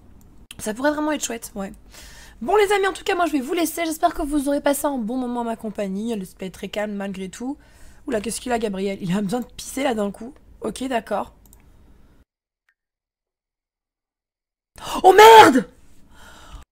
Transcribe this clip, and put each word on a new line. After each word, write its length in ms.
Ça 160
pourrait 160
vraiment 220
être 120
chouette, 300
ouais. 180
Bon, 140
les 160
amis, 140
en 60
tout 120
cas, 100
moi, 120
je 60
vais 80
vous 140
laisser. 320
J'espère 280
que 80
vous 260
aurez 120
passé 260
un 120
bon 180
moment 240
à 40
ma 120
compagnie. 580
Le 60
let's 140
play 140
est 20
très 180
calme, 240
malgré 380
tout. 260
Oula, 140
qu'est-ce 180
qu'il 120
a, 60
Gabriel ? 440
Il 120
a 60
besoin 200
de 60
pisser, 360
là, 100
d'un 180
coup. 220
Ok, 260
d'accord. 460
Oh, 100
merde ! 560